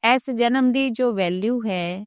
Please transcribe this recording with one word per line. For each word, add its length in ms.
ਇਸ 260
ਜਨਮ 420
ਦੀ 180
ਜੋ 240
ਵੈਲਿਊ 520
ਹੈ 420